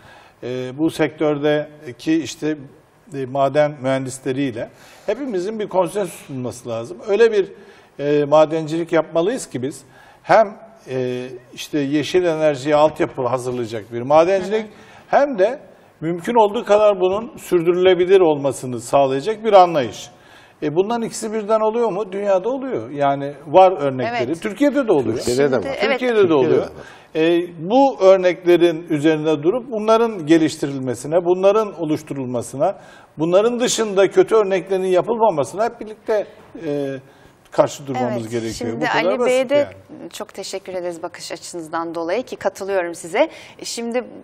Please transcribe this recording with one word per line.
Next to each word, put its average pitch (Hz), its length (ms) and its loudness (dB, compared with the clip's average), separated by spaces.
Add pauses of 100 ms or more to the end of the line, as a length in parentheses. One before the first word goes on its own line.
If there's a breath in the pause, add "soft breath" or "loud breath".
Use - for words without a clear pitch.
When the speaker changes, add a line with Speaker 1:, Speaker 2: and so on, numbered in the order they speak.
(440 loud breath)
Speaker 1:
e, 127 340 -8
bu 160 120 0
sektördeki 151 1200 -2 (100)
işte, 151 340 -6 (560)
e, 135 120 -8
maden 139 460 0 (100)
mühendisleriyle 131 880 -4 (360 loud breath)
hepimizin 220 540 -4
bir 208 100 -6
konsensus 185 600 -6
bulması 123 400 -10
lazım. 117 280 -8 (100)
Öyle 220 240 4
bir, 196 200 0 (480 loud breath)
e, 147 260 0
madencilik 156 680 2
yapmalıyız 165 580 0
ki 120 120 -8
biz 135 200 -8 (420 soft breath)
hem, 208 340 4 (320)
e, 127 380 -6 (260)
işte - 260 -6
yeşil 180 460 0
enerjiye 151 500 2
altyapı 151 520 2
hazırlayacak 120 640 -4
bir 117 80 -6
madencilik 180 600 2
Speaker 2:
Hı 214 60 -8
hı. - 520 -4
Speaker 1:
hem 277 200 0
de 214 200 0 (420 soft breath)
mümkün 170 340 -4
olduğu 214 300 2
kadar 208 340 4
bunun 196 380 -2
sürdürülebilir 180 800 4
olmasını 139 600 0
sağlayacak 139 640 0
bir 220 100 2
anlayış. 160 560 4 (540 loud breath)
E, 147 120 -4
bunların 220 260 0
ikisi 220 320 -8
birden 220 260 0
oluyor 220 320 0
mu? 190 200 -6
Dünyada 196 380 0
oluyor. 247 400 -6
Yani 143 440 -2 (140)
var 180 240 8 (100)
örnekleri. 135 420 -2
Speaker 2:
Evet. 165 180 -6
Speaker 1:
Türkiye'de 262 460 0
de 220 40 4
oluyor. 120 260 0
Speaker 3:
Türkiye'de 131 340 0
de - 40 -2
Speaker 2:
Şimdi, 95 120 -2
Speaker 3:
var. - 120 -6
Speaker 2:
evet. - 120 0
Speaker 1:
Türkiye'de 247 240 0
de 214 60 6
Speaker 3:
Türkiye'de 170 120 4
Speaker 1:
oluyor. 131 280 4
Speaker 3:
de - 0 -
var. 196 80 -4 (460 loud breath)
Speaker 1:
E, 170 540 0
bu 262 340 4
örneklerin 175 840 4
üzerine 156 540 2
durup 240 280 0
bunların 220 540 0
geliştirilmesine, 143 920 0 (100)
bunların 196 560 2
oluşturulmasına, 139 960 -4 (400 loud breath)
bunların 202 420 2
dışında 208 500 0
kötü 190 260 4
örneklerin 190 480 0
yapılmamasına 185 840 0
hep 233 140 -6
birlikte, 214 480 -4 (380)
e, 143 300 -4 (560 soft breath)
karşı 143 360 0
durmamız 131 340 -4
Speaker 2:
Evet, 110 100 -10
Speaker 1:
gerekiyor. 113 220 -6
Speaker 2:
şimdi 113 220 -8
Speaker 1:
Bu - 100 -4
kadar 226 200 0
Speaker 2:
Ali 202 140 0
Speaker 1:
basit 240 80 0
Speaker 2:
Bey'e 254 220 0
de 285 60 0
Speaker 1:
yani. - 580 -4
Speaker 2:
çok - 200 -14
teşekkür 190 400 -12
ederiz 175 300 -8
bakış - 280 -12
açınızdan 165 640 -10
dolayı 170 280 -4
ki 220 120 -14
katılıyorum 190 600 -4
size. 208 340 -2 (300 loud breath)
E, - 60 -14
şimdi 233 380 -6 (200)